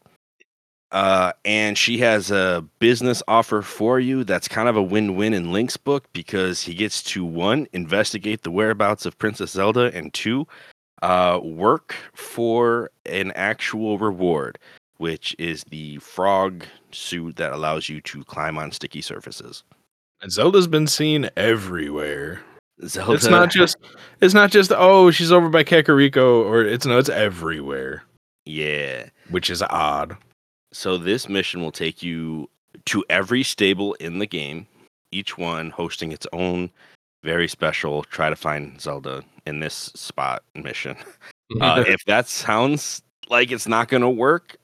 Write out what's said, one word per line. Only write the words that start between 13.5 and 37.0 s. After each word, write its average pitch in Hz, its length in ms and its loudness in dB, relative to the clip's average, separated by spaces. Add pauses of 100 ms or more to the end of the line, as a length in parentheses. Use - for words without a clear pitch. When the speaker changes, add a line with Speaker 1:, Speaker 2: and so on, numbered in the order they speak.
Speaker 1:
reward, 87 600 -2 (400)
which 82 400 -8
is 80 320 -8
the 76 280 -14
frog 95 680 -2 (260)
suit 82 460 -10
that 78 160 -6
allows 78 360 -4
you 76 120 -12
to 71 240 -16
climb 78 340 -8
on 76 140 -10
sticky - 280 -14
surfaces. - 600 -16 (600)
Speaker 2:
And 95 100 -10
Zelda's 175 340 4
been 156 220 2
seen 151 480 0
everywhere. 80 1080 -2 (420)
Speaker 1:
Zelda 92 280 -2
Speaker 2:
It's 156 160 2
not 175 220 6
just, 180 260 4 (440)
it's 190 140 8
not 202 160 8
just, 196 240 6
"Oh, 185 360 10
she's 165 200 0
over 175 200 6
by 160 120 4
Kakariko," 139 840 6
or 110 200 4
it's, 113 200 -2
no, 123 140 4
it's 139 100 4
everywhere. 80 960 -4 (420)
Speaker 1:
Yeah. 73 680 -6 (180)
Speaker 2:
Which 90 220 -4
is 87 120 -4
odd. 78 540 -2 (560)
Speaker 1:
So 92 240 -4
this 92 320 -2
mission 95 340 -4
will 78 100 -6
take 82 300 -6
you 80 460 -8 (380)
to 101 240 -2
every 98 320 0
stable 98 520 0
in 85 240 -10
the 104 80 -6
game, 78 400 -10 (440)
each 98 260 -10
one 82 340 -6
hosting 82 420 -8
its - 200 -14
own 90 380 -6 (540)